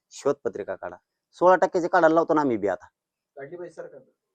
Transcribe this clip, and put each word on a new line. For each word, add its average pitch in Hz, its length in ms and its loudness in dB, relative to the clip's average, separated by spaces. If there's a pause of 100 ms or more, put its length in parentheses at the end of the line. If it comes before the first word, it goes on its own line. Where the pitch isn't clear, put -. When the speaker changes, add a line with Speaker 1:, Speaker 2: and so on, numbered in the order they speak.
(120)
Speaker 1:
शोधपत्रिका 104 600 -6
काढा. 90 220 -14 (420)
सोळा 185 180 6
टक्क्याचे 175 320 -2
काढायला 165 260 4
लावतो 165 200 2
ना 156 60 2
आम्ही 131 160 0
बी 98 120 -2
आता. 90 180 -6 (500)
Speaker 2:
काढली 165 200 -14
पाहिजे 170 180 -16
सरकारनं. 160 300 -18 (300)